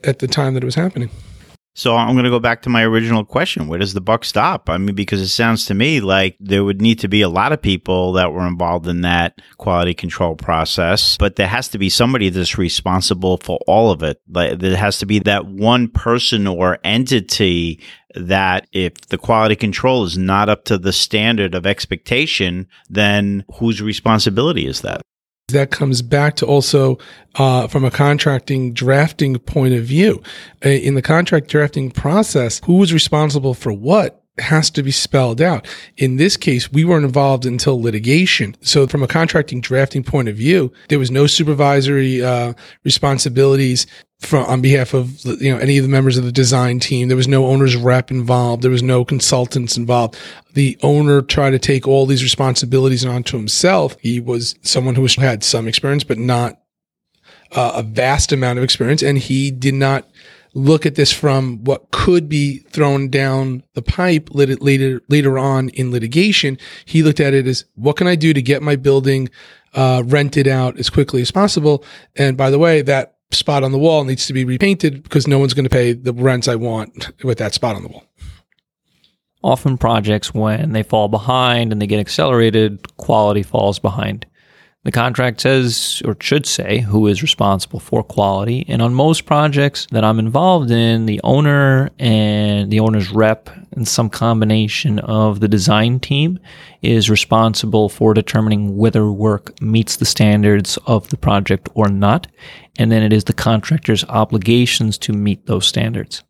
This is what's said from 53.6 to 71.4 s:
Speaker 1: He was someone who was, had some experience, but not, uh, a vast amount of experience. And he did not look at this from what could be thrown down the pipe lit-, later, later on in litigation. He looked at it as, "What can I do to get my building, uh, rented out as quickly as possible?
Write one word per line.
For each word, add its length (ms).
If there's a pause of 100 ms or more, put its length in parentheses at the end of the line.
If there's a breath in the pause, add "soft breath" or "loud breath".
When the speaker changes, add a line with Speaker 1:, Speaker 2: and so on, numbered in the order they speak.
Speaker 1:
He 180
was 440
someone 320
who 80
was, 120
had 300
some 200
experience, 380
but 140
not, 420 (920 soft breath)
uh, 220
a 80
vast 500
amount 240
of 80
experience. 360
And 160
he 320
did 260
not 340 (480 soft breath)
look 280
at 100
this 160
from 540
what 260
could 380
be 300 (100)
thrown 400
down 520 (120)
the 80
pipe 500
lit-, 300
later, 480
later 280
on 320
in 220
litigation. 640 (280 loud breath)
He 180
looked 160
at 140
it 120
as, 200 (100)
"What 220
can 100
I 80
do 180
to 80
get 200
my 160
building, 500 (460 loud breath)
uh, 320
rented 420
out 320
as 100
quickly 320
as 80
possible? 540 (320 loud breath)